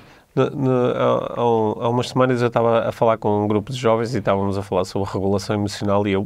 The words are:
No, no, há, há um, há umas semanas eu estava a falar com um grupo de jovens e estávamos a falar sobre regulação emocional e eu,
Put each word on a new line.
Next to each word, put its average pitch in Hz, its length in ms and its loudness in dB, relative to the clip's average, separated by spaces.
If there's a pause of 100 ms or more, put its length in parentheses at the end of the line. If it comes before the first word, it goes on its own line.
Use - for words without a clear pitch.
(360)
No, 131 140 2
no, 131 220 -2
há, 123 680 0
há 120 80 0
um, 110 320 2
há 117 100 -2
umas 120 200 -2
semanas 127 320 2
eu 123 60 2
estava 117 420 2
a - 20 -4
falar 113 280 2
com 104 240 0
um 104 40 0
grupo 104 240 0
de 131 60 -8
jovens 117 380 0
e - 20 -2
estávamos 98 400 0
a 98 60 -4
falar 92 200 0
sobre 98 280 -4
regulação 98 440 -2
emocional 104 520 -2
e 101 60 0
eu, 98 120 0